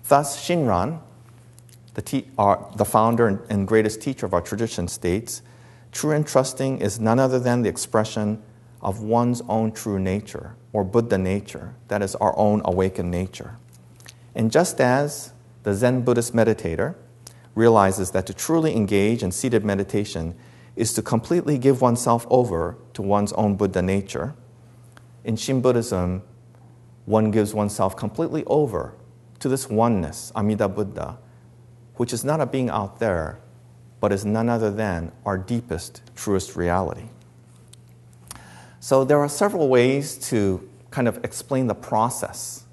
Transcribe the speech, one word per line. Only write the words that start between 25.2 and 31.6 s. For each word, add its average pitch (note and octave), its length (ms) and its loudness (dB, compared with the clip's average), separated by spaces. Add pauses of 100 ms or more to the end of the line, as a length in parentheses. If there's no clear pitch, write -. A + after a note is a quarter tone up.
in A2+ 120 -2
Shin C3 240 -2
Buddhism, F#2+ 640 2 (840)
one G#2+ 280 2
gives G#2 200 2
oneself G#2 440 -2
completely D3+ 500 -4
over A2+ 480 0 (460)
to C3+ 80 -4
this C3 200 -2
oneness, G#2+ 680 0
Amida G#2+ 340 0
Buddha, G2 500 -6 (760)